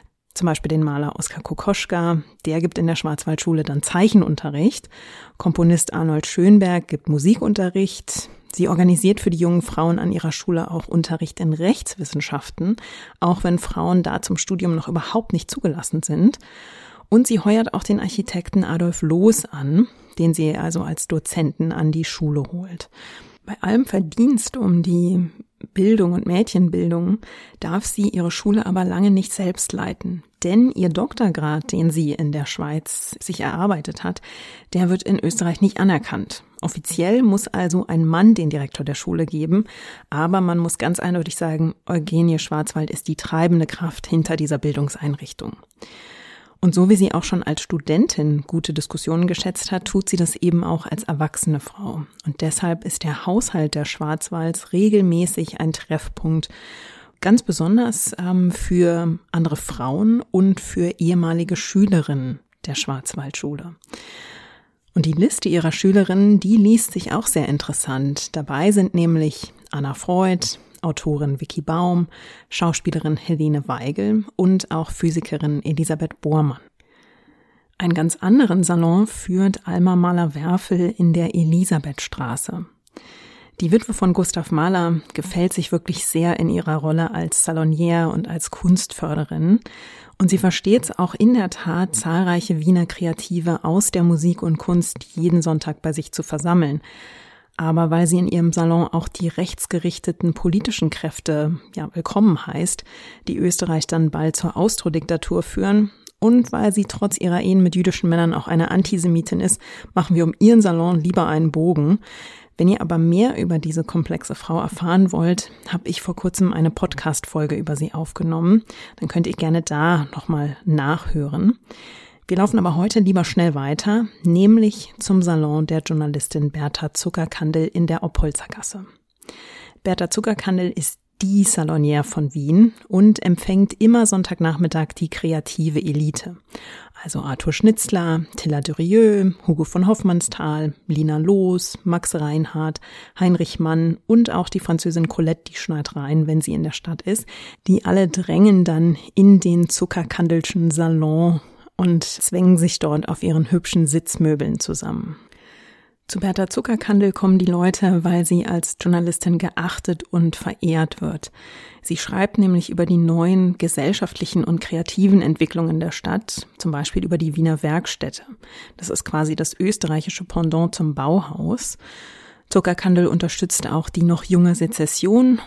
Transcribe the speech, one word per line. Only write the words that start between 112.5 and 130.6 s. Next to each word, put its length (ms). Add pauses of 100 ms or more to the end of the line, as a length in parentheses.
Wenn 120
ihr 120
aber 160
mehr 400
über 220
diese 260
komplexe 500
Frau 240
erfahren 540
wollt, 380 (180)
hab 180
ich 140
vor 160
kurzem 380
eine 160
Podcast-Folge 840
über 200
sie 160
aufgenommen. 720 (320)
Dann 120
könnt 180
ihr 80
gerne 260
da 540
nochmal 500
nachhören. 920 (720)
Wir 60
laufen 240
aber 160
heute 240
lieber 240
schnell 320
weiter, 500 (160)
nämlich 800
zum 200
Salon 460
der 140
Journalistin 720
Bertha 420
Zuckerkandel 720
in 220
der 160
Oppolzer 420
Gasse. 400 (960)
Bertha 280
Zuckerkandel 600